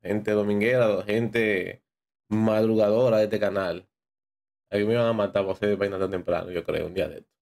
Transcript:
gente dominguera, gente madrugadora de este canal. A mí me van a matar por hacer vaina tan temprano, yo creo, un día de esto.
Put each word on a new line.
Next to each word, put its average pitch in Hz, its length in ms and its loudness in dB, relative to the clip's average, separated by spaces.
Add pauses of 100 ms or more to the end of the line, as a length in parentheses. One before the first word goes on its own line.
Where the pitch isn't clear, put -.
gente 104 300 -4
dominguera, 104 680 2
gente 104 800 -2 (460)
madrugadora 110 880 2
de 107 60 4
este 107 160 -2
canal. 95 480 -2 (840)
A 101 60 -2
mí 104 80 2
me 113 120 2
van 117 100 2
a 117 60 2
matar 101 320 0
por 95 100 -2
hacer 104 220 0
vaina 98 220 -2
tan 95 120 -2
temprano, 87 420 -2
yo 85 120 -4
creo, 80 220 -4
un 87 80 -10
día 85 140 -2
de 78 100 -12
esto. - 120 -20 (120)